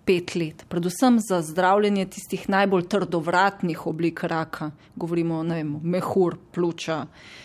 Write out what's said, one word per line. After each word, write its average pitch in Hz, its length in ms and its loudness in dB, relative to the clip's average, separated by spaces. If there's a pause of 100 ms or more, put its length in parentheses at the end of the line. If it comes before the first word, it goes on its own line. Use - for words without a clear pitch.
pet 175 320 2
let? 160 320 -6
Predvsem 185 520 2
za 196 220 0
zdravljenje 190 640 2
tistih - 420 -10
najbolj 196 400 4
trdovratnih 175 1000 0
oblik 165 360 -2
raka. 160 480 -4 (260)
Govorimo, 165 460 -2
ne 170 200 -2
vem, 147 80 -4 (120)
mehur, 175 540 0 (160)
pljuča, 165 460 -2 (460)